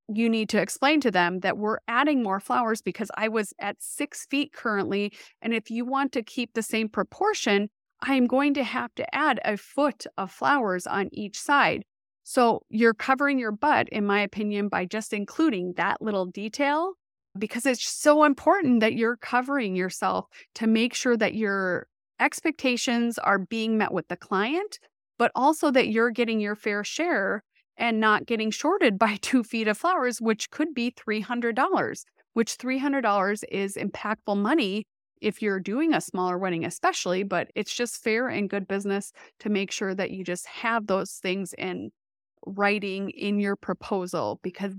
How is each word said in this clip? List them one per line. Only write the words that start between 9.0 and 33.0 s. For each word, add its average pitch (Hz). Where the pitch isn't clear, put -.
add 277
a 208
foot -
of 190
flowers 214
on -
each 208
side. 254
So 240
you're 226
covering 269
your 226
butt, 226
in 208
my 202
opinion, 208
by 180
just 214
including 202
that 180
little 202
detail, 285
because 226
it's 254
so 294
important 294
that 220
you're 226
covering 247
yourself 185
to 226
make 220
sure 240
that 214
your 196
expectations 247
are 196
being 220
met 214
with 165
the 175
client, 269
but 240
also 302
that 254
you're 226
getting 226
your 208
fair 208
share 214
and 226
not 214
getting 220
shorted 294
by 208
<laughs> -
two 247
feet 220
of 208
flowers, 294
which 220
could 330
be 240
three 214
hundred 233
dollars, 254
which 226
three 254
hundred 277